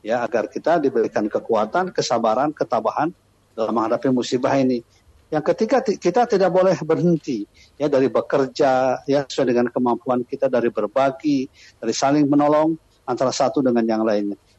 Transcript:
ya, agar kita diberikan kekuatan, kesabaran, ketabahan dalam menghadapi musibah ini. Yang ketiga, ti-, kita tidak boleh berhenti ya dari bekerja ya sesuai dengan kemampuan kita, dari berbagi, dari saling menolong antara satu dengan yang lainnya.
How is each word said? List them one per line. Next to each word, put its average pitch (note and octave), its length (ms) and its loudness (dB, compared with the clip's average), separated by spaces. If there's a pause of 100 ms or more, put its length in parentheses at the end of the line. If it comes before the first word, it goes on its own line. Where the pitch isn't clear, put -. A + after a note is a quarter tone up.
ya, A2+ 200 -4
agar A2 300 -4
kita D#3 320 0
diberikan A2+ 480 0
kekuatan, A2 640 -2
kesabaran, B2+ 560 0
ketabahan B2+ 640 -2 (400)
dalam A2 160 -2
menghadapi A#2 400 0
musibah B2+ 480 0
ini. B2+ 240 0 (480)
Yang D3+ 160 -2
ketiga, A3 320 0
ti-, G3+ 160 0
kita G3+ 320 0
tidak F#3+ 240 2
boleh F#3 260 4
berhenti D3+ 680 0 (300)
ya C#3+ 100 -2
dari C3+ 240 2
bekerja C3 880 0
ya C#3 220 0
sesuai C3+ 240 -2
dengan B2+ 220 2
kemampuan B2 580 -2
kita, C3+ 240 -4
dari A#2 180 0
berbagi, C3+ 800 -2 (300)
dari A2+ 180 -4
saling C#3+ 320 2
menolong D3+ 480 2 (280)
antara B2+ 280 -2
satu C3 320 0
dengan A#2+ 240 2
yang A2+ 160 -2
lainnya. G#2 320 0 (240)